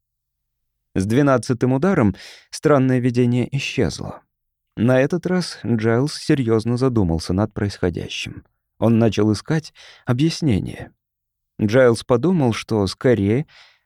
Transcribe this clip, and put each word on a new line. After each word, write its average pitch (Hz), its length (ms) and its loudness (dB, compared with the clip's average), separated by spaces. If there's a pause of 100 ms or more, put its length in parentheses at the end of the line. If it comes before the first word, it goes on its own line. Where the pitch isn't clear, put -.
(960)
С 95 80 0
двенадцатым 127 680 0
ударом 139 420 0 (340)
странное 131 500 2
видение 123 540 0
исчезло. - 680 -4 (560)
На 127 200 2
этот 151 280 0
раз 180 360 -4
Джайлз 117 520 0
серьезно 120 640 0
задумался 98 560 0
над 104 180 0
происходящим. - 920 -6 (320)
Он 113 200 2
начал 107 320 2
искать 151 440 -4 (320)
объяснение. 131 840 -2 (680)
Джайлз 117 420 4
подумал, 131 520 0
что 104 320 -2
скорее 110 600 0 (400)